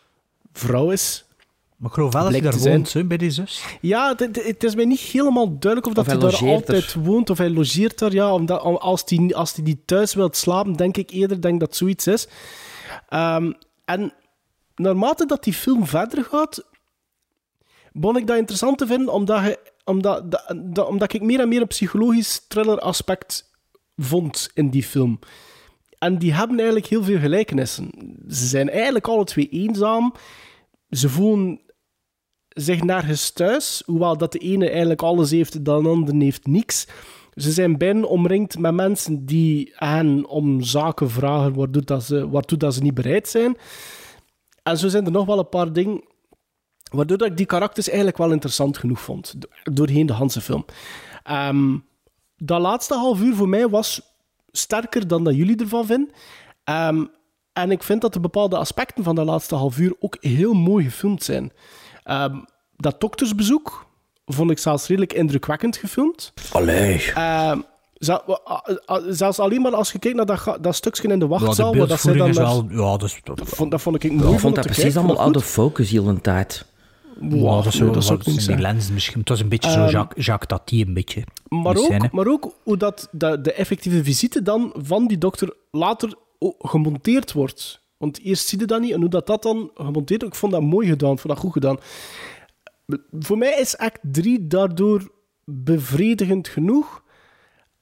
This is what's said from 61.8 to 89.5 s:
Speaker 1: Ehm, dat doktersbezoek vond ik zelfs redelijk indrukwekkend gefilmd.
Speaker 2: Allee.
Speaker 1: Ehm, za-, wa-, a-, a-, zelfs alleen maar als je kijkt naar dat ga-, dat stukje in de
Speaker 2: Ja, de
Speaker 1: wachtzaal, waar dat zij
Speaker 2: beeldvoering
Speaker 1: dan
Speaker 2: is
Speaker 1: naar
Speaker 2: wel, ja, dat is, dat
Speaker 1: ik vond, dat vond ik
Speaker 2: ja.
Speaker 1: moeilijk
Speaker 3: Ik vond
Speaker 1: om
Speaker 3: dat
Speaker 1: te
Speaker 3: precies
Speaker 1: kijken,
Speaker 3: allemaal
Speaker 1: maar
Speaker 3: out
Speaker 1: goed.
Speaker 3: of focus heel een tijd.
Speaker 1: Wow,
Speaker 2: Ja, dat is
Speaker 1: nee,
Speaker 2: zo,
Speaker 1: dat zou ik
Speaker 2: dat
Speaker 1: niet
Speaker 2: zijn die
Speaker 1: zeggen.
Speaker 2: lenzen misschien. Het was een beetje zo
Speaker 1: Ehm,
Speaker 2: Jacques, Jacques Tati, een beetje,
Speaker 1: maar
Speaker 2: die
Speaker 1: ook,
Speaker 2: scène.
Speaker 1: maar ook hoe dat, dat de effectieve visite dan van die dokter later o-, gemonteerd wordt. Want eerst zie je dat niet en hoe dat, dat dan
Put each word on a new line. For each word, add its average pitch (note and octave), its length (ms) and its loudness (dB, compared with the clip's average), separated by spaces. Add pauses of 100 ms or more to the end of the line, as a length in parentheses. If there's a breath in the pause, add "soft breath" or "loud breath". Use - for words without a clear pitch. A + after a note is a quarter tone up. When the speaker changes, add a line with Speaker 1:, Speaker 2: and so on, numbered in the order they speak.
Speaker 1:
Ehm, C#3 300 -2 (400)
dat - 240 -2
doktersbezoek A3 880 0 (400)
vond D#3 240 0
ik D#3 80 2
zelfs D3 280 -2
redelijk F#3+ 260 0
indrukwekkend D3+ 640 0
gefilmd. - 560 -4 (200)
Speaker 2:
Allee. F2+ 640 2
Speaker 1:
Ehm, D#3+ 460 0 (340)
za-, D#3+ 320 -2
wa-, F#3+ 140 -2 (100)
a-, - 120 -4 (280)
a-, F#3 180 0
zelfs F#3+ 300 0
alleen G#3 240 2
maar B3 120 2
als G#3 180 0
je F#3+ 60 -8
kijkt A#3+ 180 -2
naar A3 100 2
dat F#3+ 120 0
ga-, - 220 -4
dat E3+ 140 0
stukje - 280 -4
in A3 60 0
de G3 60 4
Speaker 2:
Ja, F#3+ 60 2
de D#3 60 2
Speaker 1:
wachtzaal, A2 500 2
waar C#3 120 6
dat D#3+ 120 0
zij D3 120 4
Speaker 2:
beeldvoering C#3 240 4
Speaker 1:
dan B2 180 4
Speaker 2:
is B2 140 2
Speaker 1:
naar G2 80 -6
Speaker 2:
wel, G2 160 2
ja, G2+ 40 0
dat G2+ 120 -4
is, - 160 -10
dat - 160 -10
Speaker 1:
ik - 60 -8
vond, D#3 240 -4
dat D#3+ 120 -2
vond D#3+ 140 0
ik D3 60 -2
Speaker 2:
ja. - 60 0
Speaker 1:
moeilijk D3+ 260 4
Speaker 3:
Ik G3 60 4
vond - 160 4
Speaker 1:
om C3+ 60 0
Speaker 3:
dat - 120 -2
Speaker 1:
te - 60 0
Speaker 3:
precies C#3+ 140 4
Speaker 1:
kijken, F3 160 4
Speaker 3:
allemaal - 60 4
Speaker 1:
maar D3 180 4
Speaker 3:
out C#3 100 2
Speaker 1:
goed. - 0 -
Speaker 3:
of - 60 -8 (140)
focus A2+ 260 2
heel G#2 180 2
een F#2+ 120 2
tijd. - 460 -2 (540 soft breath)
Speaker 1:
Wow, - 220 0
Speaker 2:
Ja, - 80 4 (120)
dat G#2 40 2
is G#2 120 0
Speaker 1:
nee, A2 100 6
Speaker 2:
zo, A2 60 4
Speaker 1:
dat G#2 100 4
zou G#2 140 2
ik - 60 -8
Speaker 2:
dat D#3 100 2
Speaker 1:
niet A2 80 0
Speaker 2:
zijn G2+ 140 2
die - 0 -
Speaker 1:
zeggen. F#2 60 2
Speaker 2:
lenzen G2+ 320 0
misschien. G2+ 260 -4
Het G#2 80 -4
was A2+ 120 2
een G#2+ 80 0
beetje A#2 220 0
zo - 100 4
Speaker 1:
Ehm, G#2 100 6
Speaker 2:
Jacques, G#2+ 360 -2
Jacques G2+ 320 -2
Tati, A#2 240 0
een F#2+ 120 -2
beetje, G2 300 -4 (240)
Speaker 1:
maar E3+ 260 0
Speaker 2:
die G#3 80 4
Speaker 1:
ook, D#4 100 4
Speaker 2:
scène. G3+ 200 2
Speaker 1:
maar F#3+ 140 0
ook D4 260 0 (100)
hoe G#3 140 0
dat, G3+ 360 -4
dat D#3 320 -2
de D#3+ 80 2
effectieve F3 520 0
visite G3 380 0
dan A3 340 0
van F3+ 300 0
die G#3 120 0
dokter F#3 360 -2 (160)
later G#3 440 -2 (240)
o-, - 200 -2
gemonteerd D#3 720 0
wordt. - 480 -6 (160)
Want D3 240 -6
eerst F#3+ 280 -2
zie G3 100 -4
je A3+ 60 -2
dat A3+ 160 -2
niet A#3+ 120 -2
en E3+ 80 -2
hoe E3+ 100 2
dat, F3 160 0
dat G#3+ 160 0
dan A3 320 -2